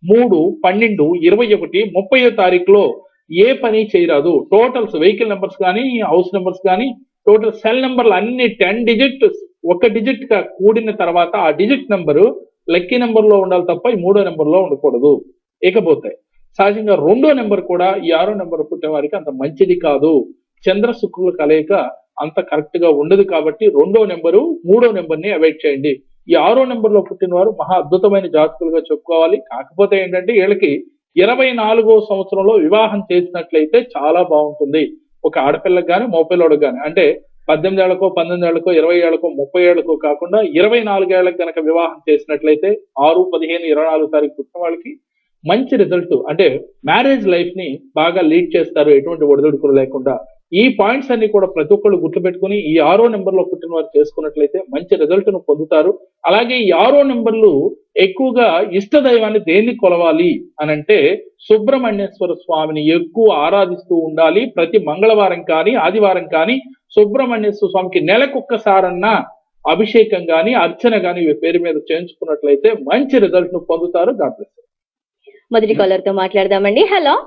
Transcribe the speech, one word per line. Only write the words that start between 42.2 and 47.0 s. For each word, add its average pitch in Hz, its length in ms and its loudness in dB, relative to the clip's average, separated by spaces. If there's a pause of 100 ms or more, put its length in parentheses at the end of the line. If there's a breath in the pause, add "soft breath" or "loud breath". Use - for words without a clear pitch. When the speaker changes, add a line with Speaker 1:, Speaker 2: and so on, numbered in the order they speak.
Speaker 1:
ఆరు, 180 360 2
పదిహేను, 165 300 -4
ఇరవై 156 200 0
నాలుగు 156 220 0
తారీఖు 147 320 -2
పుట్టిన 156 220 -12
వాళ్ళకి 170 380 -8 (500)
మంచి 247 280 0
రిజల్ట్, 175 520 0
అంటే 156 360 0 (200)
మ్యారేజ్ 226 420 0